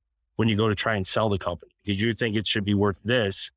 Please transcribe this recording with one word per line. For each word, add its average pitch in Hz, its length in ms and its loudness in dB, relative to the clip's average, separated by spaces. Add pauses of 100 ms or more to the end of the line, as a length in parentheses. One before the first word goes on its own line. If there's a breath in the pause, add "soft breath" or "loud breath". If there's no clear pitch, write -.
(340)
when 113 140 2
you 107 80 2
go 110 120 2
to 104 60 2
try 110 220 0
and 95 100 -2
sell 110 220 0
the 98 100 0
company, 87 320 -8 (140)
because 101 180 -2
you 117 100 2
think 110 220 -2
it 107 140 -2
should 104 160 -2
be 101 100 2
worth 101 300 2
this. 107 520 0